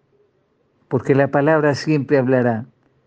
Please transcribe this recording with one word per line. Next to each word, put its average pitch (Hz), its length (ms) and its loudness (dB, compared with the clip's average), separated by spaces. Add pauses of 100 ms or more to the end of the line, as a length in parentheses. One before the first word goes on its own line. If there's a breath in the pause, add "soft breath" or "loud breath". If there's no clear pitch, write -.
(880)
porque 131 280 -2
la 139 140 2
palabra 147 460 2
siempre 147 420 -2
hablará, 123 480 0 (420)